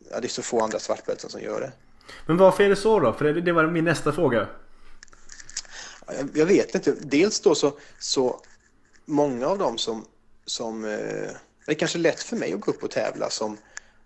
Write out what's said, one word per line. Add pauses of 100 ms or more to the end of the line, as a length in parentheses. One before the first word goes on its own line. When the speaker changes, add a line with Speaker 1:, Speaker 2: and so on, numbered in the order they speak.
(120)
Speaker 1:
ja,
det
är
så
få
andra
svartbälten
som
gör
det. (540)
Speaker 2:
Men
varför
är
det
så
då?
För
det,
det
var
min
nästa
fråga. (1600)
Speaker 1:
Ja,
jag,
jag
vet
inte.
Dels
då
så, (220)
så (640)
många
av
dem
som, (400)
som,
eh, (340)
det
är
kanske
lätt
för
mig
att
gå
upp
och
tävla
som, (480)